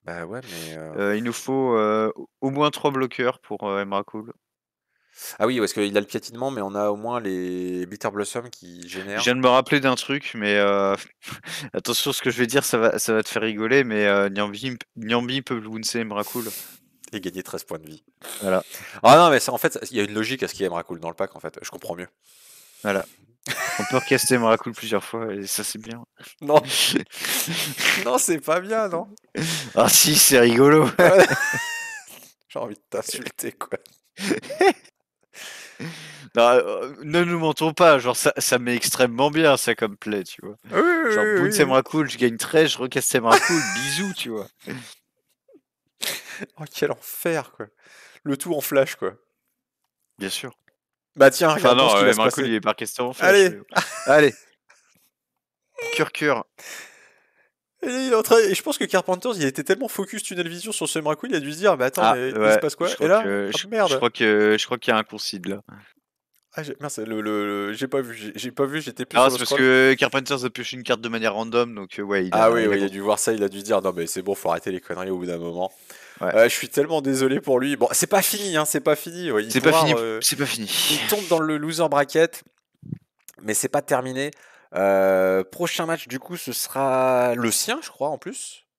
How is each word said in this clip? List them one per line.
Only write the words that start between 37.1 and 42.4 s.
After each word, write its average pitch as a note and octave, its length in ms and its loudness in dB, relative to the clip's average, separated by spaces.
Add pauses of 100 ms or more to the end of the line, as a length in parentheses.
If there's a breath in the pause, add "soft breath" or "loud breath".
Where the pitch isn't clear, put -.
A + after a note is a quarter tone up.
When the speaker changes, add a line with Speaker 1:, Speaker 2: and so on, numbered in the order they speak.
Speaker 2:
nous F3 160 -2
mentons D#3 320 0
pas, D#3 260 8
genre, A#2+ 180 0
ça, C#3+ 220 2
ça A#2+ 220 0
met A#2+ 160 -2
extrêmement B2+ 560 0
bien, D3+ 240 4
ça, A#2 180 -2
comme G2+ 220 -4
play, G#2 260 -4
tu - 200 -14
vois. G#2 140 -16 (140)
Speaker 1:
Oui, - 100 0
oui, E4 320 2
Speaker 2:
Genre, G#3+ 120 2
Speaker 1:
oui, G#3+ 160 0
Speaker 2:
bounce C#3+ 140 0
Speaker 1:
oui, - 40 -2
oui. D#3 40 4
Speaker 2:
Emrakul, C3+ 480 2
je - 80 -10
gagne A#2 180 2
treize, D#3 340 2